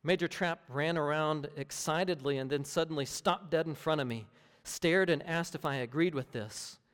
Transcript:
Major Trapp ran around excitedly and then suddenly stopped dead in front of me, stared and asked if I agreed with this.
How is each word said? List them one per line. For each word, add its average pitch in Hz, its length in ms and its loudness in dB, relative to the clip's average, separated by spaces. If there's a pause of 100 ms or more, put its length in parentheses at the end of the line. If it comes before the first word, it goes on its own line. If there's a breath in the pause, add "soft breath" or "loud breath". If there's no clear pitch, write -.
Major 170 260 2
Trapp 170 400 -2
ran 151 300 0
around 151 580 0
excitedly 147 800 0
and 131 140 -4
then 143 140 0
suddenly 156 420 0
stopped 185 440 0
dead 160 160 2
in 160 80 -4
front 156 260 0
of 135 60 0
me, 113 220 -6 (340 soft breath)
stared 175 460 4
and 160 140 2
asked 170 320 -2
if 165 100 -6
I 139 120 2
agreed 139 380 2
with 131 180 -4
this. - 460 -8 (160)